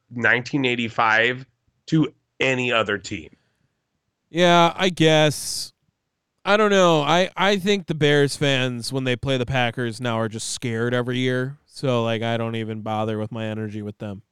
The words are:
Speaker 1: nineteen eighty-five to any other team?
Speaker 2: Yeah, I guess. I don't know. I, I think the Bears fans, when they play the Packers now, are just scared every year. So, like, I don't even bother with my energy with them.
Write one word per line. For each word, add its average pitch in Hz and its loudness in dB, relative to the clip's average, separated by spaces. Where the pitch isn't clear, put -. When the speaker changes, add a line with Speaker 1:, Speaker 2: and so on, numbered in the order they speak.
Speaker 1:
nineteen 120 0
eighty-five 120 0
to 160 0
any 127 0
other 107 0
team? 92 -12
Speaker 2:
Yeah, 170 4
I 190 0
guess. 156 0
I 202 4
don't 214 4
know. 175 6
I, 165 2
I 196 2
think 196 -2
the - -4
Bears 147 2
fans, 127 -2
when 131 -4
they 127 0
play 135 -2
the 123 -2
Packers 120 -2
now, 120 -2
are 113 -2
just 110 -10
scared 120 -4
every 123 -2
year. 127 -2
So, 123 -2
like, 113 -2
I 117 0
don't 113 -4
even 110 -6
bother 110 -4
with 107 -6
my 113 -6
energy 107 -6
with 104 -10
them. 104 -10